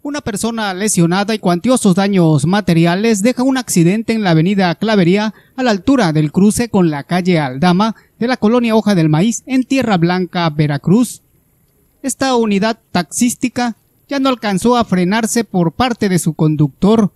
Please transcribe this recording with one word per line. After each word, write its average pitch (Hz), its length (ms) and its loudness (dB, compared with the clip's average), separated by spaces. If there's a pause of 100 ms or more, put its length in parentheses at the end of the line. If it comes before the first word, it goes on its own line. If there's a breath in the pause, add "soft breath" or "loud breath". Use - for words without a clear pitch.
Una 285 180 -8
persona 220 520 -4
lesionada 196 640 0
y 214 40 -8
cuantiosos 208 540 0
daños 170 540 2
materiales 185 760 0
deja 247 220 0
un 262 140 0
accidente 208 560 0
en 220 100 -2
la 180 80 0
avenida 190 420 2
Clavería, 208 640 0 (200 soft breath)
a 254 60 -6
la 254 80 0
altura 214 420 0
del 151 200 0
cruce 214 380 2
con 180 200 2
la 143 140 -6
calle 175 360 0
Aldama 175 560 0 (220 soft breath)
de 226 100 -4
la 254 100 -2
colonia 226 380 0
Hoja 208 200 2
del 160 140 2
Maíz, 180 360 0
en 254 180 -2
Tierra 233 340 -2
Blanca, 170 520 -2
Veracruz. 151 720 -2 (800)
Esta 262 340 -4
unidad 220 440 0 (120)
taxística 240 840 -4 (340)
ya 277 100 -6
no 269 100 0
alcanzó 226 460 0
a 233 100 0
frenarse 208 580 -2
por 170 280 0
parte 233 380 -2
de 185 80 2
su 160 160 -2
conductor. 156 840 0